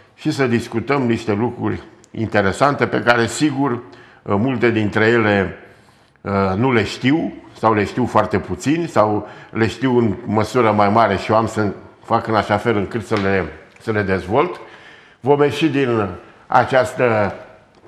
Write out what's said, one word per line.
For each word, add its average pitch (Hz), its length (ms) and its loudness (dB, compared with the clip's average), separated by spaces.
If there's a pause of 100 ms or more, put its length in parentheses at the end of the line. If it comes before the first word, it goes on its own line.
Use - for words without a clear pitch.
(140)
și - 160 -6
să 135 160 -2
discutăm 117 560 -2
niște 113 300 -2
lucruri 107 500 -4 (280)
interesante 110 760 0
pe 127 140 -2
care, 117 260 2
sigur, 135 460 -2
uh, 120 80 -6 (420)
multe 117 480 0
dintre 107 360 0
ele, 104 520 2 (600)
uh, 101 120 -6 (240)
nu 127 160 0
le 107 120 2
știu 139 480 -2 (260)
sau 110 160 2
le 104 100 2
știu 117 220 -2
foarte 107 320 0
puțin 151 480 -4
sau 107 420 0 (220)
le 110 180 0
știu 127 300 0
în 113 160 2 (100)
măsură 107 480 2
mai 104 160 4
mare 104 280 4
și - 140 -8
eu 110 60 4
am 113 100 2
să 104 260 -4 (320)
fac - 220 -2
în 113 80 -2
așa 107 220 2
fel 107 200 0
încât 101 300 -4
să - 160 -2
le, 98 220 0 (360)
să - 100 -6
le 104 120 0
dezvolt. 98 580 -2 (600)
Vom 143 200 2
ieși 147 280 2
din 120 400 0 (380)
această 120 880 2 (540)